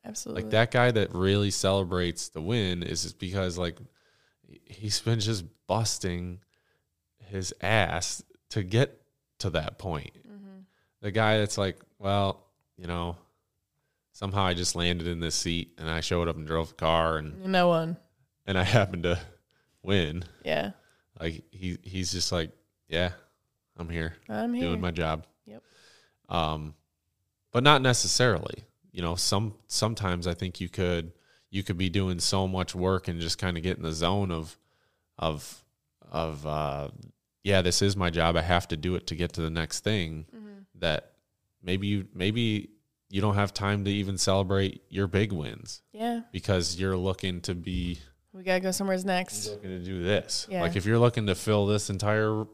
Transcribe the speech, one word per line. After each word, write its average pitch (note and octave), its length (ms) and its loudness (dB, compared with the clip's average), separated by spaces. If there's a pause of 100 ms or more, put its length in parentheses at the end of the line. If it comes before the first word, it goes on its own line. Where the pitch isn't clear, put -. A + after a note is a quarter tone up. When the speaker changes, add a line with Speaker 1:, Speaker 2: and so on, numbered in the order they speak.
Speaker 1:
Absolutely. - 400 -8
Speaker 2:
Like, G#2+ 80 -10
that A2+ 180 4
guy B2 200 6
that G#2+ 240 2
really G2 360 4
celebrates F2+ 800 0
the D#2+ 120 -10
win F2+ 420 0
is, E2+ 220 -4
is F2 80 -8
because, F#2 460 -2
like, E2+ 180 -2 (880)
he's G#2 360 -4
been A2+ 200 2
just G#2 240 0 (220)
busting F2+ 760 -2 (880)
his F#2+ 320 -6
ass F2 640 2 (280)
to A2 120 -2
get A2 380 2 (380)
to F#2+ 120 -4
that D#2+ 280 -2
point. D#2+ 340 -6 (140)
Speaker 1:
Mm-hmm. G3 320 -20 (420)
Speaker 2:
The G#2+ 100 -6
guy G#2+ 280 4
that's G#2 200 0
like, F#2+ 200 0 (200)
"Well, G2 460 0 (320)
you F2+ 100 -14
know, F2 300 -4 (960)
somehow G2 320 0
I F2+ 100 4
just F2 200 0
landed F2 320 2
in E2+ 140 -2
this E2 140 -2
seat E2+ 440 -2
and D#2+ 100 -6
I E2 120 -2
showed E2+ 280 2
up E2 80 -2
and D#2 100 -10
drove E2 240 0
the - 40 -20
car E2 440 2
and D#2 280 -8
Speaker 1:
No F#3 220 4
one. E3 280 2 (500)
Speaker 2:
and G2 120 2
I F2 60 4
happened F#2+ 400 2
to E2+ 140 2 (640)
win." F2 420 0 (200)
Speaker 1:
Yeah. D#2 280 -2 (480)
Speaker 2:
Like, E2 300 -6
he, F#2 320 -6
he's F#2 300 -6
just F2+ 200 -2
like, E2+ 180 0 (380)
"Yeah, F2 220 0 (680)
I'm E2 120 -8
here D#2+ 260 -4 (140)
Speaker 1:
I'm A3 240 -4
Speaker 2:
doing A#3+ 180 -4
Speaker 1:
here. F2 80 0
Speaker 2:
my - 120 -2
job." D#3+ 360 -2 (200)
Speaker 1:
Yep. G#2+ 160 -20 (680)
Speaker 2:
Um, D#2 460 -2 (800)
but A#2+ 100 4
not C#3 200 8
necessarily. A#2 840 2 (280)
You F2+ 100 -6
know, E2+ 120 0
some, G2+ 400 0 (140)
sometimes G2 580 0
I F2 80 0
think F#2 260 -6
you F2+ 80 -6
could, F2 440 -2 (380)
you F#2+ 120 -4
could F#2+ 160 -4
be F#2 100 2
doing F#2 300 0
so F#2+ 300 2
much F#2 260 -2
work F#2 340 0
and E2+ 120 -4
just E2 180 -4
kinda F2 220 -2
get F2+ 160 -2
in E2 60 -10
the D#2+ 100 -2
zone F2+ 400 2
of, D#2+ 260 -6 (600)
of, D#2 440 -4 (480)
of, D#2 360 -4
uh, D2 420 -4 (560)
"Yeah, G2 180 4
this F2 200 2
is G2+ 140 4
my F2+ 140 2
job. E2+ 260 4
I D#2+ 60 4
have F2 260 2
to F2 80 -2
do F2+ 200 -2
it - 120 -8
to E2 60 -6
get E2 200 -2
to F2 80 -4
the D#2+ 80 -2
next D#2+ 340 -4
thing," D#2+ 500 -2
Speaker 1:
Mm-hmm. G#3 240 -18 (180)
Speaker 2:
that E2+ 360 -2 (500)
maybe F#2+ 260 -2
you, G2+ 260 0
maybe G#2+ 560 0 (400)
you F#2+ 100 -2
don't G2+ 160 4
have G2+ 180 2
time G2+ 300 0
to G2+ 60 2
even G2 280 0
celebrate G2 720 2
your G2 160 0
big G2 260 2
wins F#2 500 -8 (100)
Speaker 1:
Yeah. A#3 280 -4 (120)
Speaker 2:
because F2+ 460 0
you're F#2 180 0
looking F2+ 460 -2
to F#2+ 120 -4
be F2 440 -4 (340)
Speaker 1:
We F#3+ 100 -16
gotta F#3 180 2
go F#3 120 0
somewhere's F#3+ 320 -2
next. F#3 420 -2
Speaker 2:
you're G#3 100 -8
looking F#2+ 140 -10
to F2+ 140 -6
do F#2 180 -4
this. - 480 0
Speaker 1:
Yeah. F#3 120 -2
Speaker 2:
Like, E3+ 140 0
if F#2 100 0
you're A2+ 120 6
looking A#2 280 4
to A2 80 4
fill G#2 320 2
this G#2 220 2
entire G#2+ 640 0